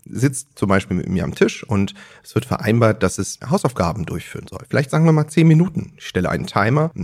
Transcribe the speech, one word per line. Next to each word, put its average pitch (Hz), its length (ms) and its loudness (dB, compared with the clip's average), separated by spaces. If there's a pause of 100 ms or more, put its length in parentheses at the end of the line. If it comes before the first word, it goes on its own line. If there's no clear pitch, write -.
sitzt 127 520 -4
zum 98 120 -2
Beispiel 95 260 0
mit - 140 -4
mir 92 160 -2
am 76 100 -6
Tisch - 280 -2
und 98 300 -2 (300)
es - 120 -20
wird 117 100 -2
vereinbart, 110 580 2
dass 92 140 -2
es - 220 -8 (100)
Hausaufgaben 110 560 -2
durchführen - 420 -10
soll. - 220 -16
Vielleicht 131 220 0
sagen 156 120 4
wir 165 80 6
mal 151 160 2
zehn 160 200 4
Minuten. 165 500 2
Ich - 100 -20
stelle 90 220 -2
einen - 160 -2
Timer, 143 460 0 (120)